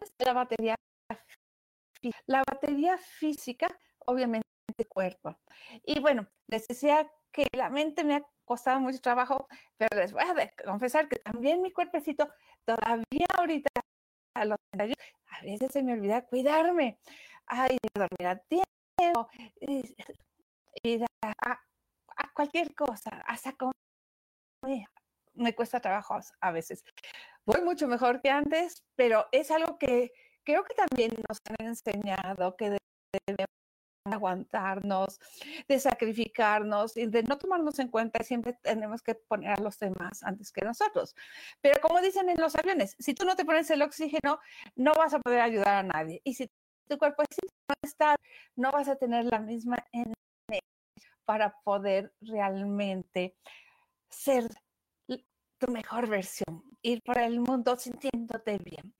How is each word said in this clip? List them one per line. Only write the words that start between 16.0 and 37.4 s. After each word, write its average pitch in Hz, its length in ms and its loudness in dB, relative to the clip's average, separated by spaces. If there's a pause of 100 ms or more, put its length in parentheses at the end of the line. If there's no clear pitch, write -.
cuidarme. 294 760 2 (480)
Ay, 254 300 2 (180)
dormir 180 320 -2
a 185 120 0
tiempo, 349 880 0 (320)
y, 269 340 -6 (880)
ir 233 220 0 (180)
a, 214 100 -4 (120)
a, 240 160 -4 (560)
a - 160 -6
cualquier 302 420 -2
cosa, 240 360 -4 (160)
hasta 247 260 -8
comer. - 1300 -10 (480)
Me 233 200 -2
cuesta 240 260 -4
trabajo 202 380 -2 (220)
a 185 100 0
veces. 170 320 -6 (600)
Voy 277 180 4
mucho 339 260 0
mejor 247 340 2
que 277 80 4
antes, 294 520 0 (140)
pero 226 360 4
es 294 180 2
algo 320 280 0
que 247 340 2 (320)
creo 330 200 2
que - 100 -12
también 254 360 2 (180)
nos 214 100 -8 (100)
han 220 180 -8
enseñado 190 880 -4
que 202 220 -2 (480)
debemos 190 200 -2 (580)
aguantarnos, 196 1160 -2 (480)
de 269 100 4
sacrificarnos 220 1200 0
y 233 100 -2
de 226 160 2
no 277 160 0
tomarnos 339 400 -2